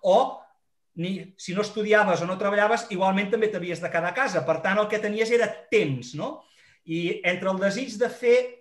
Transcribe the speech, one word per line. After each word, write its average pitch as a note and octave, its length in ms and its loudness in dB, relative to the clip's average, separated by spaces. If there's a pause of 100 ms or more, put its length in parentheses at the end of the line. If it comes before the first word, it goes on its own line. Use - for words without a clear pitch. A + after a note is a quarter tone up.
o G3+ 400 2 (560)
ni, F3+ 400 -6
si F3 160 -8
no G#3 80 0
estudiaves G#3 580 2
o F3 60 -4
no F#3 100 -4
treballaves, G#3 540 2
igualment F#3+ 400 2
també A3 160 2
t'havies F3 320 -4
de E3 100 -6
quedar E3+ 220 0
a F3 60 -6
casa. F#3+ 280 0
Per D#3+ 160 2
tant, G3 200 2
el G#3 100 0
que G#3+ 80 0
tenies G#3+ 320 -2
era A#3 160 4 (240)
temps, D3+ 480 0
no? C4 240 -8 (420)
I E3+ 380 -4
entre F#3 300 -2
el F#3 100 -2
desig G#3 340 -2
de A#3 140 0
fer A#3+ 260 4 (240)